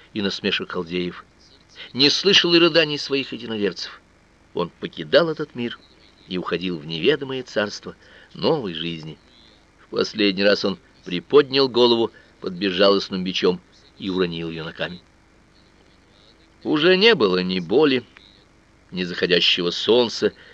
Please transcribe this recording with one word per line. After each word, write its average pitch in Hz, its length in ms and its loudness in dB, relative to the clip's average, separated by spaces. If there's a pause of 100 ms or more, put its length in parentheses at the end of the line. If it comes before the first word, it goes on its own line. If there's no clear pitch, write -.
(140)
и 110 80 -6
насмешек 98 500 -4
халдеев, 90 540 -6 (640)
не 139 180 2
слышал 175 440 2
и 170 60 8
рыданий 160 380 4
своих 139 360 -4
единоверцев. 110 680 -6 (520)
Он 85 260 -4
покидал 98 500 2
этот 147 240 -6
мир 120 240 -6 (520)
и 92 80 -4
уходил 87 400 -4
в 73 80 -12
неведомое 131 580 -2
царство 104 520 -4 (380)
новой 107 400 -2
жизни. 80 440 -8 (680)
В - 40 -20
последний 101 560 0
раз 101 180 2
он 95 140 -2 (260)
приподнял 135 640 2
голову 117 440 2 (280)
под 98 140 -8
безжалостным 95 720 2
бичом 92 360 -2 (380)
и 98 120 -10
уронил 85 400 -4
её 82 140 -10
на 82 100 -12
камень. 87 280 -10 (1600)
Уже 156 340 2
не 220 160 6
было 98 240 2
ни 92 220 -2
боли, 123 440 2 (880)
ни 90 140 -6
заходящего 87 640 0
солнца, 110 640 0 (200)